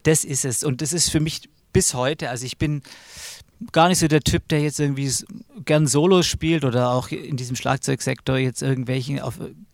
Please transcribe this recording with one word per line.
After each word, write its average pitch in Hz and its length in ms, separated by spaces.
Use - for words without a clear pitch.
das 156 220
ist 135 200
es. 123 180
Und 131 180
das 147 120
ist 170 160
für 160 120
mich - 280
bis - 200
heute, 135 360
also 123 160
ich 120 120
bin 151 240
gar 170 160
nicht 180 120
so 165 80
der 151 140
Typ, - 280
der 151 120
jetzt 147 180
irgendwie 139 280
s-, 123 180
gern 151 220
Solos 165 400
spielt 160 380
oder 123 260
auch 123 180
in 156 280
diesem 123 180
Schlagzeugsektor 131 800
jetzt 131 240
irgendwelchen 131 580
auf 127 160